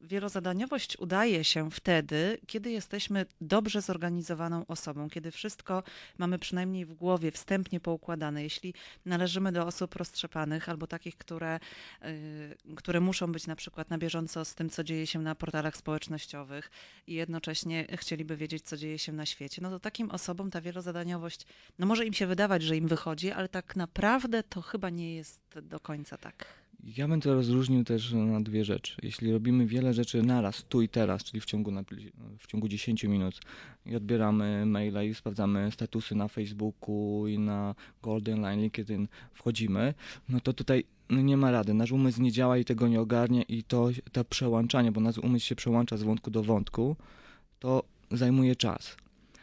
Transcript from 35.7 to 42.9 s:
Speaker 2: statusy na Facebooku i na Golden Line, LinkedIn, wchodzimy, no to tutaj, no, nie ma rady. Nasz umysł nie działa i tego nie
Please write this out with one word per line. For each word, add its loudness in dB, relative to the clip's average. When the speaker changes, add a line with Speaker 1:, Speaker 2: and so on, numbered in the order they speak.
Speaker 2:
statusy -4
na 0
Facebooku -2
i 0
na 0
Golden 0
Line, 0
LinkedIn, 0
wchodzimy, 0
no 0
to 2
tutaj, 2
no, 4
nie 6
ma 6
rady. 4
Nasz 4
umysł 4
nie 6
działa 4
i 4
tego 4
nie 6